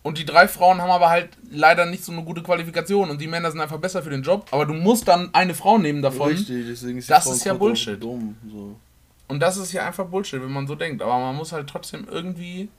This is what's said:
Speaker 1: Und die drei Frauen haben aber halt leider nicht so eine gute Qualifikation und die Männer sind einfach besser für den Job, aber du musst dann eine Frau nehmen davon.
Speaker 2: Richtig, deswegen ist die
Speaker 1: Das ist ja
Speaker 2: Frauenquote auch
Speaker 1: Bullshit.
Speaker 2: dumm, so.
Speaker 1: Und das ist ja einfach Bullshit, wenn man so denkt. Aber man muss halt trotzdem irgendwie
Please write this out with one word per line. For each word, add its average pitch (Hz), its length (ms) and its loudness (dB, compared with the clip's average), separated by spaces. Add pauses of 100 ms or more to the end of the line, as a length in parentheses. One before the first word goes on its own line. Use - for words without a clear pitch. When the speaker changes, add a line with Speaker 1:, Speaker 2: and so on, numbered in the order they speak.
Speaker 1:
Und 151 160 -6
die 160 80 -8
drei 160 220 8
Frauen 180 340 4
haben 180 80 -2
aber 170 200 6
halt 175 200 2 (220)
leider 160 340 6
nicht 175 200 -8
so 170 80 -12
eine 165 100 -8
gute 165 180 -10
Qualifikation 170 680 -2
und 147 100 -6
die 156 80 -8
Männer 165 240 -2
sind 160 80 -8
einfach 151 200 -6
besser 180 220 -4
für 156 80 -10
den 135 140 -4
Job, 180 280 0
aber 143 140 0
du 147 80 -4
musst 196 340 2
dann 180 260 4
eine 180 200 4
Frau 208 240 4
nehmen 147 240 2
davon. 135 280 0
Speaker 2:
Richtig, 131 380 -2
deswegen 123 320 -8
ist 123 100 -12
die 151 40 6
Speaker 1:
Das 151 140 6
ist 127 160 -2
ja 190 100 0
Speaker 2:
Frauenquote - 0 -
auch 180 60 -4
Speaker 1:
Bullshit. 190 440 0
Speaker 2:
dumm, 113 340 -8 (120)
so. 101 260 -14 (520)
Speaker 1:
Und 143 140 -4
das 185 160 2
ist 185 160 -8
ja 185 120 -4
einfach 180 200 -6
Bullshit, 180 360 -6
wenn 131 100 -8
man 139 140 -4
so 143 100 -6
denkt. 156 260 -6
Aber 120 180 0
man 127 160 -2
muss 160 160 -8
halt 151 180 -8
trotzdem - 400 -12
irgendwie 180 680 -8